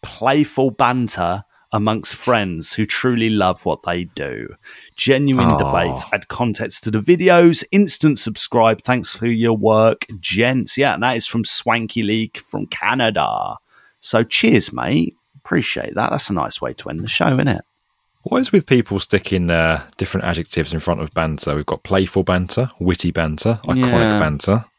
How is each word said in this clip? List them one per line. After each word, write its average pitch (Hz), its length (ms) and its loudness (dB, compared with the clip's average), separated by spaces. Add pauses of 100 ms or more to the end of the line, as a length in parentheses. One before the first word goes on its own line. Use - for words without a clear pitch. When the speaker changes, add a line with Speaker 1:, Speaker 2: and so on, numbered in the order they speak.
Speaker 1:
Playful 135 680 0
banter 104 720 -2 (280)
amongst 107 420 -2
friends 98 600 -2
who 110 120 0
truly 117 440 0
love 95 360 0
what 80 160 -4
they 87 220 -4
do. 60 500 -10 (420)
Genuine 135 540 2
Speaker 2:
Aw. 76 60 4
Speaker 1:
debates, 76 560 -2
add 101 160 -6
context 117 560 -4
to 110 60 -4
the 110 100 0
videos, 170 720 6
instant 160 460 2
subscribe. 113 640 2
Thanks 123 340 -2
for 113 100 -4
your 113 300 2
work, 110 500 4 (140)
gents. 120 580 0
Yeah, 135 160 2
and 80 80 -4
that 123 140 0
is 113 100 -4
from 117 180 -2
Swanky 113 580 -2
League 110 360 -2
from - 280 -8
Canada. 60 920 -2 (440)
So 117 240 0
cheers, - 500 2
mate. 82 420 -2 (200)
Appreciate - 600 -4
that. 110 140 0
That's - 200 -4
a 101 40 -2
nice 71 280 -4
way 62 120 -8
to - 160 -12
end 80 120 -8
the 110 60 -8
show, - 260 0
isn't 127 140 2
it? - 160 -2 (600)
Speaker 2:
What - 180 0
is - 100 -2
with 196 140 4
people 107 340 2
sticking, 90 500 0
uh, 82 320 2 (140)
different 90 300 -4
adjectives 82 480 -4
in 80 60 -2
front 85 200 -2
of 78 120 -6
banter? 76 440 -2
We've 73 100 -4
got - 160 -6
playful 95 420 0
banter, 90 540 0
witty 87 320 0
banter, 82 540 -2
iconic 127 220 2 (140)
Speaker 1:
Yeah. 107 200 2
Speaker 2:
banter. 98 440 0 (140)